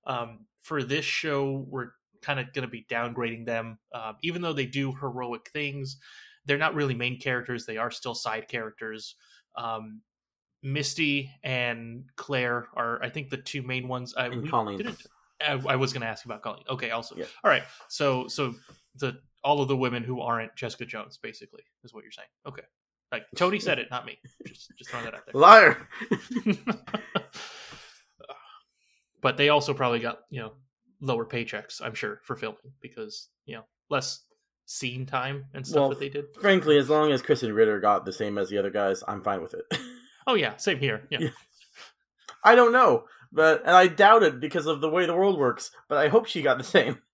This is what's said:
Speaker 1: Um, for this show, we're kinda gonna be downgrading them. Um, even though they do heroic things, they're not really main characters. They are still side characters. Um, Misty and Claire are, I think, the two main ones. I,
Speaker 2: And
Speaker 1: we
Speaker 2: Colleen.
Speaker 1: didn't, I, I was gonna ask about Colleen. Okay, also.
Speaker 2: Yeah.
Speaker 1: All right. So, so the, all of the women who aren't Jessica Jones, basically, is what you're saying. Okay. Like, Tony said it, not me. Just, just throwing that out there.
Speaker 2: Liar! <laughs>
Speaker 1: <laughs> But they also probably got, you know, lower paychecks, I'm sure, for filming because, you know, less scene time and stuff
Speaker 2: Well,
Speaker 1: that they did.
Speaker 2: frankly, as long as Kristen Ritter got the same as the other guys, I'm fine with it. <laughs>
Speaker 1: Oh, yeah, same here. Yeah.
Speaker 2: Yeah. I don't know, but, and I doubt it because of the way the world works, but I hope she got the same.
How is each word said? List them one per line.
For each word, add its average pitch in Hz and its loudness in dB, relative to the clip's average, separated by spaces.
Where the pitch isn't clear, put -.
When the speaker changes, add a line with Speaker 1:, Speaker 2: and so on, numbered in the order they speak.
Speaker 1:
Um, 120 -8
for 147 -6
this 143 -4
show, 139 -4
we're 123 -10
kinda 135 -6
gonna 127 -6
be 113 -14
downgrading 117 -6
them. 113 -6
Um, 110 -12
even 170 -6
though 165 -6
they 139 -4
do 135 -6
heroic 123 -10
things, 139 -10
they're 143 0
not 156 0
really 143 0
main 123 -6
characters. 123 -6
They 113 -10
are 117 -4
still 120 -10
side 110 -8
characters. 110 -12
Um, 110 -10
Misty 143 -2
and 120 -6
Claire 123 -4
are, 117 -4
I 120 -6
think, 143 -12
the 135 -8
two 139 -10
main 127 -8
ones. 123 -8
I, 123 -4
Speaker 2:
And 120 -8
Speaker 1:
we 151 -8
Speaker 2:
Colleen. 110 -2
Speaker 1:
didn't, - -10
I, 151 -2
I 131 -4
was 131 -2
gonna 120 -8
ask 110 -10
about 110 -12
Colleen. - -12
Okay, 127 -6
also. - -10
Speaker 2:
Yeah. - -10
Speaker 1:
All - 4
right. 135 2
So, 131 -2
so 127 -6
the, 127 -8
all 143 2
of 131 0
the 139 0
women 123 -2
who 123 -8
aren't 117 -4
Jessica 117 -10
Jones, - -14
basically, - -18
is 117 -20
what 110 -20
you're - -20
saying. - -20
Okay. 135 -16
Like, 117 -10
Tony 190 0
said 160 -2
it, 113 -8
not 143 -8
me. 110 -16
Just, - -20
just - -20
throwing 117 -10
that 113 -12
out - -18
there. - -20
Speaker 2:
Liar! 180 10
<laughs> 220 -2
Speaker 1:
<laughs> - -8
But 127 0
they 143 4
also 147 4
probably 127 -2
got, 117 -8
you 127 -10
know, 110 -12
lower 120 -2
paychecks, 113 -8
I'm 117 -10
sure, 107 -8
for 120 -8
filming 117 -12
because, - -16
you - -16
know, 113 -18
less 135 -4
scene 127 -8
time 135 -6
and 135 -12
stuff 156 2
Speaker 2:
Well, 139 4
Speaker 1:
that 139 -4
they 139 -6
did. 147 -8
Speaker 2:
frankly, 180 6
as 139 4
long 151 4
as 131 2
Kristen 123 0
Ritter 107 4
got 101 4
the 95 -6
same 104 -4
as 95 -2
the 101 -2
other 98 0
guys, 98 0
I'm 101 -6
fine 98 -2
with - -12
it. - -10
<laughs> - -6
Speaker 1:
Oh, 262 2
yeah, 123 -2
same 175 -2
here. 120 -2
Yeah. 147 -4
Speaker 2:
Yeah. 156 -2
I 226 10
don't 240 8
know, 208 6
but, 156 6
and 175 8
I 185 10
doubt 202 8
it 135 2
because 151 -2
of 147 0
the 156 0
way 175 2
the 165 0
world 190 2
works, 123 0
but 147 0
I 147 4
hope 226 6
she - -6
got 135 4
the 127 -8
same. 135 2